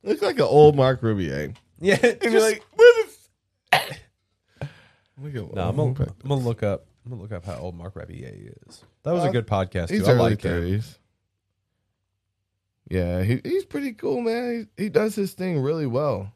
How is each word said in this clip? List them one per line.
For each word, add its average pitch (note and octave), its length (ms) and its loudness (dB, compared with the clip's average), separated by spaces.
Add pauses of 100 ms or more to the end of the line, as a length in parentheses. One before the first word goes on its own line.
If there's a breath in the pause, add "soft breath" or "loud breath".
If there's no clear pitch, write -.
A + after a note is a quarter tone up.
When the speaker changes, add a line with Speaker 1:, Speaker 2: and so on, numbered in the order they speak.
Speaker 1:
Look - 180 -2
like F4 140 -2
an B3 80 0
old D3 320 8
Mark C3 260 2
Rubier. D#2+ 540 -4 (240)
Speaker 2:
Yeah, F#3 240 2
Speaker 1:
And A#3+ 180 2
you're A#3 120 0
Speaker 2:
just A4 180 4
Speaker 1:
like, - 120 -6 (120)
"What A4+ 320 8
is?" - 220 -20 (1300 loud breath)
Let C#3+ 80 -10 (560 loud breath)
me D3+ 60 -14
go A2+ 220 -10
Speaker 2:
No, F2+ 160 -4
I'm - 60 -4
Speaker 1:
home C3+ 180 0
Speaker 2:
gonna, C3+ 180 -2
Speaker 1:
back. - 120 -18
Speaker 2:
I'm C3+ 60 -10
gonna C#3 120 0
look A#2+ 200 -4
up. G2+ 240 -2 (200)
I'm A#2+ 60 -14
gonna A2+ 100 -14
look G#2 100 -14
up F2 140 -12
how F#2 120 -8
old E2+ 180 -10
Mark E2+ 200 -16
Rebillet - 580 -16 (140)
is. - 160 -20 (200)
That D#3+ 100 -2
was F3 100 0
a D3 60 2
Speaker 1:
Uh, - 20 -2
Speaker 2:
good A#2 160 -2
podcast, F#2 420 -2
Speaker 1:
he's G#2 140 -2
Speaker 2:
too. - 60 4
I B2+ 40 8
Speaker 1:
early A#2+ 180 4
Speaker 2:
like G#2 100 -2
him. F2+ 100 -2
Speaker 1:
thirties. F2+ 480 -4 (1900)
Yeah, F2+ 340 -2
he, A#2 200 0
he's F#4 220 -4
pretty C#4+ 280 -8
cool, B3 280 -4
man. A#3 460 -4 (100)
He, F#3+ 60 -4
he G#3+ 60 -4
does G#3+ 260 0
his G3 180 -4
thing F#3 260 -4
really D3 260 -2
well. A#2 500 -4